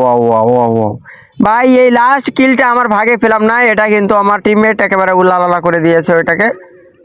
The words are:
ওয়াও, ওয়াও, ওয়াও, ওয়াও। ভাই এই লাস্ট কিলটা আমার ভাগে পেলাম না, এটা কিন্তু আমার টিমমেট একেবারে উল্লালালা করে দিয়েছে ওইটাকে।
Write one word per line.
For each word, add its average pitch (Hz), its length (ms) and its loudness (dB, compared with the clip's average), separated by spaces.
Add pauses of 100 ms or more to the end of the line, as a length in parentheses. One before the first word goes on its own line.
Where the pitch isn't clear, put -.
ওয়াও, 123 180 0 (100)
ওয়াও, 113 240 0
ওয়াও, 120 240 0
ওয়াও। 107 160 -2 (540)
ভাই 233 200 0 (160)
এই 247 160 4
লাস্ট 254 280 0 (100)
কিলটা 262 280 0 (100)
আমার 247 220 -2
ভাগে 220 260 0
পেলাম 220 280 0
না, 233 60 0 (160)
এটা 214 220 0
কিন্তু 208 280 0
আমার 202 220 0
টিমমেট 214 420 0
একেবারে 190 340 0
উল্লালালা 180 460 0
করে 170 200 0
দিয়েছে 165 320 0
ওইটাকে। 170 300 -2 (560)